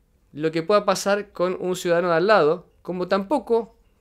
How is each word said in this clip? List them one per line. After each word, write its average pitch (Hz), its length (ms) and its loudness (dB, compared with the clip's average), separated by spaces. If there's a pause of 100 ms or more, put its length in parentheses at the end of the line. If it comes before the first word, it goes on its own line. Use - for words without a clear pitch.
(320)
lo 151 180 -4
que 165 120 -2
pueda 202 220 2
pasar 202 480 -2
con 180 280 -2
un 180 160 -4
ciudadano 175 340 0
de 165 60 2
al 175 100 2
lado, 175 400 2 (140)
como 180 280 -6
tampoco, 220 680 -2 (240)